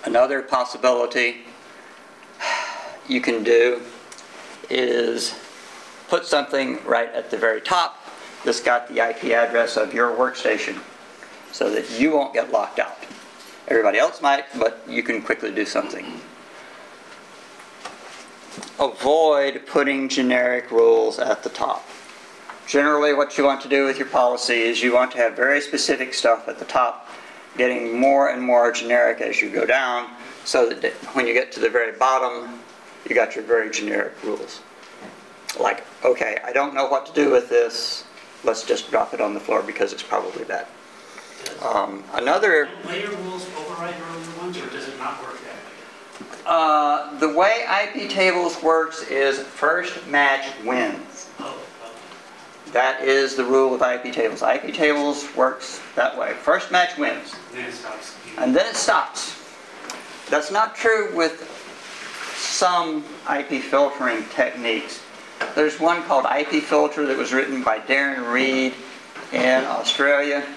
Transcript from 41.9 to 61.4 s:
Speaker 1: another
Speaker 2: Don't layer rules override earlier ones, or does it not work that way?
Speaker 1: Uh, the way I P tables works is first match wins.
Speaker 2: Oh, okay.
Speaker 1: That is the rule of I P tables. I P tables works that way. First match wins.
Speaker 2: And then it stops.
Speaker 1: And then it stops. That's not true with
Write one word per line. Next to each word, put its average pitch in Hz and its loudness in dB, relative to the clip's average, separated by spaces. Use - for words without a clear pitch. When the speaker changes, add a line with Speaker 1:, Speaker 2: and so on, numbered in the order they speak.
Speaker 1:
another 160 4
Speaker 2:
Don't - -14
layer 202 -6
rules 180 -8
override 175 -8
earlier 165 -12
ones, 180 -8
or - -8
does - -10
it - -12
not - -8
work 131 -12
that - -14
way? - -18
Speaker 1:
Uh, 147 2
the 156 2
way 202 4
I 202 0
P 202 -6
tables 180 2
works 160 2
is 135 2
first 180 -2
match 135 2
wins. 117 -4
Speaker 2:
Oh, - -10
okay. - -16
Speaker 1:
That 131 0
is 135 2
the 131 2
rule 131 4
of 123 0
I 123 2
P 123 -8
tables. 117 0
I 127 2
P 151 -6
tables 147 0
works - -2
that 123 0
way. 107 -4
First - 0
match 175 2
wins. 147 -4
Speaker 2:
And 123 -12
then 123 -10
it 123 -12
stops. - -14
Speaker 1:
And 127 2
then 196 4
it 226 -6
stops. - -2
That's 151 0
not 220 0
true 214 2
with 165 0